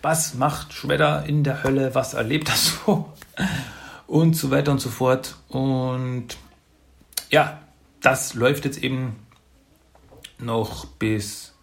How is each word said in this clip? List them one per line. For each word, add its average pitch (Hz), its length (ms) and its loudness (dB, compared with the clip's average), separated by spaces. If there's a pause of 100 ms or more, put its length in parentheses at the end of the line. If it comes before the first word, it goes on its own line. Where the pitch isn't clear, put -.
Was 160 320 0
macht 143 380 -2
Shredder 147 520 0
in 151 180 2
der 135 200 -2
Hölle? 135 320 0
Was 131 180 0
erlebt 139 360 -2
er - 60 2
so? - 560 2 (920)
Und 160 300 6
so 139 160 -2
weiter 143 200 4
und 135 80 2
so 123 100 -4
fort. 127 480 0 (120)
Und 127 880 -2 (920)
ja, - 280 2 (420)
das - 340 2
läuft 131 300 2
jetzt - 180 -4
eben 131 320 -4 (1200)
noch 113 480 -4
bis - 760 -4